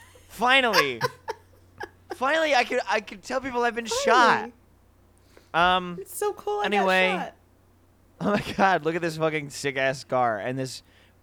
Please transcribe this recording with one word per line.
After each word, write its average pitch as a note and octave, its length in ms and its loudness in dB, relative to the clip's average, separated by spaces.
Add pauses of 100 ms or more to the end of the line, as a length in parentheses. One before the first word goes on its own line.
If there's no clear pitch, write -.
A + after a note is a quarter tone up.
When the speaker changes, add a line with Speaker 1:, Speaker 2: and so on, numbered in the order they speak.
(120)
Speaker 1:
<laughs> - 160 -20
Speaker 2:
finally, G#3 720 2 (1120)
finally, D4+ 400 0
I B3 100 4
could, B3 240 -2
I G#3+ 120 0
could G3 220 -14
tell B3+ 180 -4
people B3 240 -2
I've A#3 100 0
been A#3 120 -6
shot." A#3+ 640 4
Speaker 1:
Finally. - 20 -20 (1000)
Speaker 2:
Um, F3+ 460 2
Speaker 1:
It's - 160 -14
so G#4 160 -2
cool G#4 280 -6
I G4+ 60 -2
Speaker 2:
anyway. F#3 500 2
Speaker 1:
got - 80 -2
shot. - 100 -14 (880)
Speaker 2:
Oh G#3 100 0
my - 240 -2
God, F#3+ 280 2
look D#3+ 100 0
at E3+ 80 -4
this D#3+ 140 -4
fucking D#3 340 -2
sick C#3 280 -4
ass C3+ 220 0
scar A#2+ 380 0
and B2+ 200 -6
this C3 240 -8 (400)